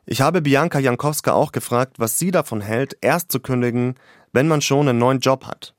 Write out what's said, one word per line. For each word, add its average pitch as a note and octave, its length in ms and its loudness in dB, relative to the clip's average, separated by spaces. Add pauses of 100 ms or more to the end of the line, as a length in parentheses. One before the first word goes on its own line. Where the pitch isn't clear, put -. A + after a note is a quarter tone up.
Ich A#2 160 -4
habe D#3+ 220 2
Bianca C#3+ 360 2
Jankowska C3+ 540 0
auch C3+ 200 2
gefragt, B2 460 -2
was A2+ 200 -2
sie F3+ 120 -2
davon C#3+ 300 -2
hält, A2+ 400 -4
erst D3+ 320 0
zu B2+ 80 -2
kündigen, B2 540 -2 (380)
wenn C#3 160 2
man D3+ 120 2
schon C#3+ 280 2
einen A#2+ 100 2
neuen B2+ 220 2
Job C3 260 0
hat. - 320 -16